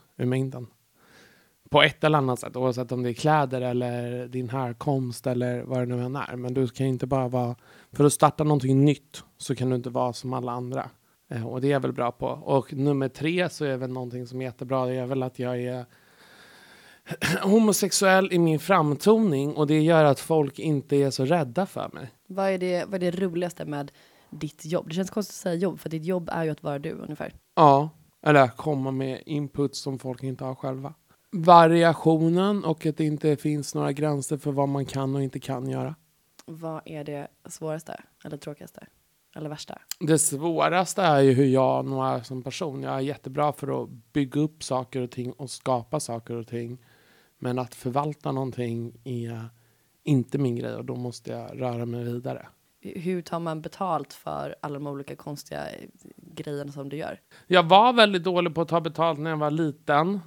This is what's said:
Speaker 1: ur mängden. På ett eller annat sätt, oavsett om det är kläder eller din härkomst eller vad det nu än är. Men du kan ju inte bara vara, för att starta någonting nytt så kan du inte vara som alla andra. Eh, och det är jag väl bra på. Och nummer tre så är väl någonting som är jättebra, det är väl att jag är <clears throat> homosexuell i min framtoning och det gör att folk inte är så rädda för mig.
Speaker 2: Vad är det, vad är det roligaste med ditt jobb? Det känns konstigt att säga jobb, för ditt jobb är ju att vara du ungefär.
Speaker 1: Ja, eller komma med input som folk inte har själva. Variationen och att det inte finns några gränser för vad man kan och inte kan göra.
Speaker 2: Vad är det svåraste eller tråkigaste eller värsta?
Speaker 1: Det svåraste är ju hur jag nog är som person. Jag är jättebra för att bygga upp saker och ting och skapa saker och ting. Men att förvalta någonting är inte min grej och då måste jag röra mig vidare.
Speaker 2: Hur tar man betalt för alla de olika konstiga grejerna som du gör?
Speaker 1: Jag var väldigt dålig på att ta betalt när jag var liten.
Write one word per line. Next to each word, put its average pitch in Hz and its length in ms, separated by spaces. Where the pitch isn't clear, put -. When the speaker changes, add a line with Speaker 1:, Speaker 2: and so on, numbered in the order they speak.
Speaker 1:
ur 123 80
mängden. 127 420
På 143 140
ett 151 200
eller 156 140
annat 131 220
sätt, - 160
oavsett 127 360
om 123 120
det 123 60
är 120 40
kläder 139 480
eller 123 640
din 123 220
härkomst 127 800
eller 123 340
vad 127 180
det 123 60
nu 123 80
än 127 120
är. 131 200
Men 123 180
du 131 140
kan 135 180
ju 135 80
inte 127 140
bara 131 200
vara, 123 280
för - 120
att 147 100
starta 156 300
någonting 139 420
nytt - 380
så - 180
kan 127 140
du 127 60
inte 123 140
vara 123 240
som 127 200
alla 123 180
andra. 123 380
Eh, 117 180
och 123 140
det 135 60
är 143 40
jag 143 80
väl 131 140
bra 123 180
på. - 160
Och 135 460
nummer 135 360
tre 165 400
så - 160
är 135 120
väl 127 140
någonting 123 360
som 127 140
är 131 40
jättebra, 127 400
det 127 100
är 127 100
väl 131 180
att 127 160
jag 123 220
är 123 240
<clears throat> - 800
homosexuell 196 920
i 180 60
min 160 200
framtoning 156 960
och 147 120
det 156 140
gör 160 220
att 143 160
folk 151 400
inte 147 360
är 139 160
så 131 140
rädda 156 400
för 120 280
mig. - 180
Speaker 2:
Vad 196 220
är 190 80
det, 180 280
vad 190 180
är 175 80
det 175 140
roligaste 175 400
med 143 260
ditt 151 360
jobb? 165 240
Det 160 60
känns 185 160
konstigt 208 220
att - 80
säga 175 140
jobb, 175 240
för - 100
ditt 156 160
jobb 180 260
är 165 120
ju 160 60
att 151 140
vara 143 160
du 156 120
ungefär. - 420
Speaker 1:
Ja, 147 340
eller 143 260
komma 135 440
med 131 340
input 143 500
som 135 240
folk 127 240
inte 131 200
har 131 120
själva. 135 380
Variationen 170 1300
och 160 200
att 156 120
det 156 80
inte 151 300
finns 147 400
några 147 160
gränser 147 460
för 147 140
vad 139 180
man 139 160
kan 135 300
och 139 80
inte 135 160
kan 131 300
göra. 131 260
Speaker 2:
Vad 160 400
är 156 180
det 147 240
svåraste - 580
eller 151 120
tråkigaste - 500
eller 151 140
värsta? - 300
Speaker 1:
Det 156 200
svåraste 160 800
är 156 200
ju 135 120
hur 135 140
jag 131 380
nog 135 200
är 131 160
som 127 220
person. 135 400
Jag 135 120
är 135 40
jättebra 139 540
för 135 300
att 110 60
bygga 131 520
upp 151 220
saker 127 380
och 123 100
ting 123 220
och 135 160
skapa 131 500
saker 117 360
och 117 120
ting. 120 300
Men 127 200
att 123 160
förvalta 143 560
någonting 120 600
är 117 460
inte 139 340
min 131 180
grej 120 200
och 117 100
då 127 100
måste 123 360
jag 120 300
röra 120 240
mig 120 180
vidare. 120 440
Speaker 2:
Hur 180 360
tar 170 180
man 160 220
betalt 156 520
för 143 480
alla 147 120
de 143 140
olika 139 280
konstiga 143 460
grejerna 143 360
som 139 180
du 147 80
gör? 101 220
Speaker 1:
Jag 175 160
var 202 300
väldigt 208 300
dålig 175 320
på 165 60
att 160 60
ta 165 140
betalt 160 380
när 156 100
jag 160 80
var 151 140
liten. 160 760